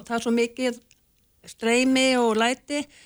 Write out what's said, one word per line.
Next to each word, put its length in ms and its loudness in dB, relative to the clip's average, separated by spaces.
það 100 -6
er 60 -4
svo 120 -2
mikið 480 -2
streymi 600 0
og 200 2
læti. 480 -2